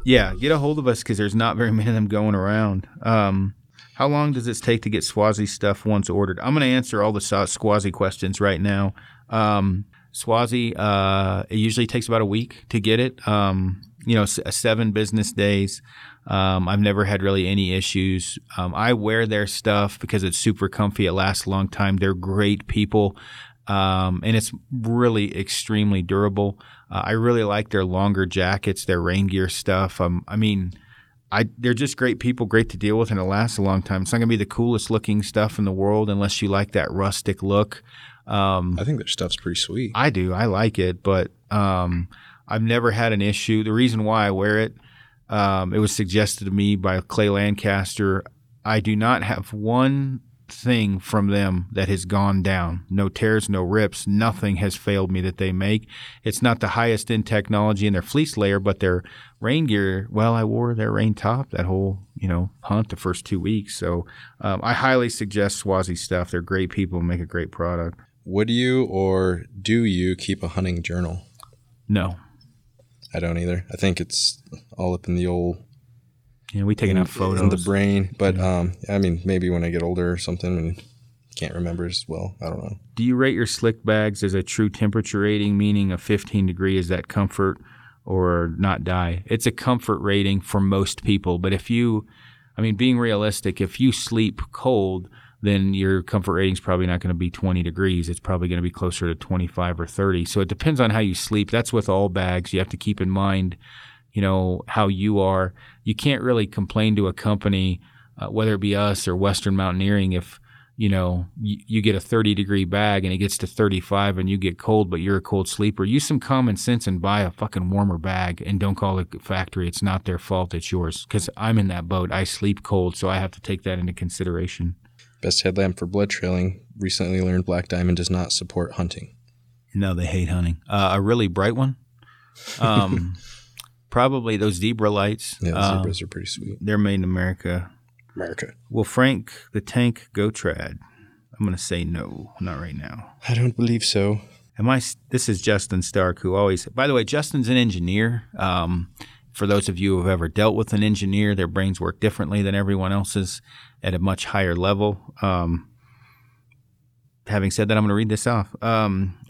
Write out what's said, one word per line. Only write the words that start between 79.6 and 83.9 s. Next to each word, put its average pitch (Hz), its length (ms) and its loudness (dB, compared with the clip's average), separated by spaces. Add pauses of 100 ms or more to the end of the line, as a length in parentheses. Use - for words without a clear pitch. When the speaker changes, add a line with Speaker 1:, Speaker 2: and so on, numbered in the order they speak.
Speaker 2:
I 85 60 -2
get 85 120 -2
older 87 280 0
or 87 60 0
something 90 400 -4
and 82 260 -4 (540)
can't - 180 -8
remember 87 300 -4
as 90 240 -6
well. 92 320 -8
I - 80 -8
don't - 140 -8
know. - 140 -10 (180)
Speaker 1:
Do 113 80 -4
you 123 140 2
rate 131 180 2
your 110 120 0
slick - 380 -2
bags 107 380 0